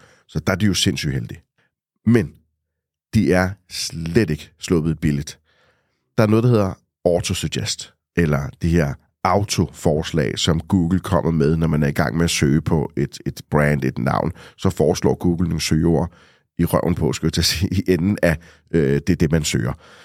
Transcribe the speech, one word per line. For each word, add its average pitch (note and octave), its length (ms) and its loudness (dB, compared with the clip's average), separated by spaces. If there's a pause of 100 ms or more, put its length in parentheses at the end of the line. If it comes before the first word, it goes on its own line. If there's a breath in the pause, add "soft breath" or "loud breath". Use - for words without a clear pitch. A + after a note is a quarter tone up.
(280 soft breath)
Så - 120 -6
der F#2+ 140 -2
er F#2 40 0
de F#2+ 80 0
jo G2 80 2
sindssygt D#2 400 -2
heldige. A#1+ 280 -8 (640)
Men G#2+ 280 2 (800)
de F2 200 4
er F#2 160 2 (200)
slet E2+ 600 -2
ikke - 300 -6
sluppet D#2+ 400 0
billigt. C#2+ 400 -4 (800)
Der A2+ 60 4
er G#2+ 40 4
noget, A2 160 4
der B2 60 4
hedder G#2 240 2 (320)
autosuggest, E2+ 880 -2 (240)
eller C#2+ 320 0 (120)
de E2 80 0
her D#2 240 2 (300)
autoforslag, E2+ 1160 0
som E2 200 0
Google F2 400 2
kommer E2 320 0
med, D#2+ 260 2
når E2 100 0
man D2+ 160 0
er C#2+ 40 2
i C#2+ 40 0
gang D2 260 -2
med E2 60 2
at E2+ 60 0
søge D2+ 320 2
på D#2 340 -2
et, - 300 -4
et - 160 -8 (100)
brand, D2 320 2
et C2 140 -4
navn. - 340 -2 (260 loud breath)
Så - 120 0
foreslår D#2 460 0
Google F2 320 -2
nogle E2 140 -4
søgeord E2 500 0 (460 soft breath)
i E2+ 80 2
røven - 300 0
på, D2+ 180 0
skulle - 140 -4
jeg E2 60 0
til E2+ 80 0
at D#2 40 0
sige, - 260 -2
i F#2+ 200 -2
enden F#2 320 2
af, D#2+ 140 2 (340 soft breath)
øh, C#2+ 360 2
det, E2+ 120 0
det, D#2 120 2
man D#2+ 120 2
søger. B1+ 300 -4 (320 loud breath)